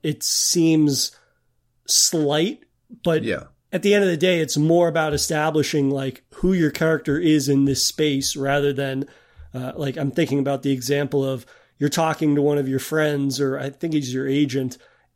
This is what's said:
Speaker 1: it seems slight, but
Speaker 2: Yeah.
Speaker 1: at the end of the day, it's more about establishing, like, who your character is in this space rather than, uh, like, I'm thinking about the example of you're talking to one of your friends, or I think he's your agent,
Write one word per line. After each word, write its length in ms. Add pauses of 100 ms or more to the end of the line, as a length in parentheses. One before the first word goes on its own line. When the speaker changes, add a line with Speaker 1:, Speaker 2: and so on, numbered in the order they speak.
Speaker 1:
it 180
seems 920 (760)
slight, 760 (420)
but 200
Speaker 2:
Yeah. 220 (260)
Speaker 1:
at 100
the 120
end 100
of 60
the 80
day, 220
it's 180
more 300
about 260
establishing, 760
like, 340 (120)
who 180
your 180
character 460
is 320
in 160
this 180
space 520
rather 380
than, 320 (480)
uh, 220
like, 220
I'm 140
thinking 280
about 240
the 80
example 520
of 220 (340)
you're 100
talking 460
to 60
one 160
of 120
your 100
friends, 640
or 180
I 100
think 240
he's 200
your 140
agent, 500 (380)